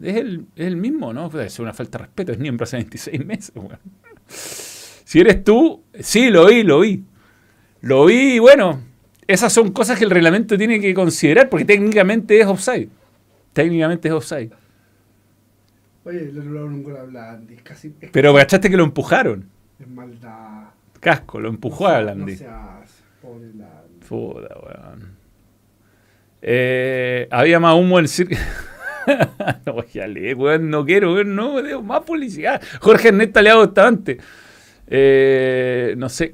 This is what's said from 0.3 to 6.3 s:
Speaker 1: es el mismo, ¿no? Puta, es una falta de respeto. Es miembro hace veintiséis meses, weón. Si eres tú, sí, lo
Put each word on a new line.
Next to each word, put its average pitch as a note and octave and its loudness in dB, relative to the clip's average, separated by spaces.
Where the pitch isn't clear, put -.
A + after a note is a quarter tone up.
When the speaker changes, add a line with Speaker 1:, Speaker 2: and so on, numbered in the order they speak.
Speaker 1:
es E3+ -8
el F3+ -6
mismo, A3+ -6
¿no? D#3+ -10
Puta, D3 -10
es - -16
una A2+ -10
falta A#2+ -14
de - -14
respeto. - -10
Es G#2+ -8
miembro B2 -6
hace B2 -10
veintiséis D3 -10
meses, - -14
weón. G2 -20
Si - -6
eres G3 4
tú, B3 2
sí, A#3+ 0
lo F3 6